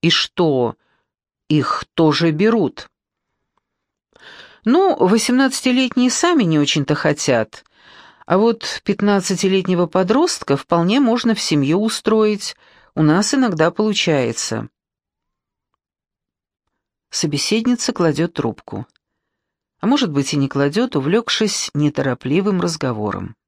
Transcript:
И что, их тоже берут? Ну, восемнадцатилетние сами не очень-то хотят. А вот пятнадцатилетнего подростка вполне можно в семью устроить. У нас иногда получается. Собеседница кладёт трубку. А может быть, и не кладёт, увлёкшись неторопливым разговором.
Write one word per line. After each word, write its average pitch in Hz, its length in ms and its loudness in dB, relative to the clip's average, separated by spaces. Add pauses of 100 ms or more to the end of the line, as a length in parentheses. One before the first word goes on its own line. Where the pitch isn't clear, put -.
И 165 80 2
что, 135 640 0 (720)
их - 440 0
тоже 160 380 2
берут? 196 580 -2 (1700)
Ну, 339 320 4
восемнадцатилетние 247 1160 2
сами 339 320 2
не 160 160 2
очень-то 147 340 0
хотят. 143 720 -2 (640)
А 180 120 0
вот 226 460 -2
пятнадцатилетнего 185 1040 0
подростка 196 680 0
вполне 175 440 2
можно 233 340 2
в 214 80 -4
семью 151 400 0
устроить. 214 720 0 (380)
У - 80 0
нас 165 320 4
иногда 180 380 2
получается. 131 1000 -2 (2500)
Собеседница 226 840 -2
кладёт 165 400 0
трубку. 113 520 -8 (920)
А - 80 -4
может 254 240 0
быть, 139 220 -2
и 147 40 -2
не 139 100 0
кладёт, 143 480 -2
увлёкшись 202 800 -2
неторопливым 147 880 -2
разговором. 110 760 -6 (120)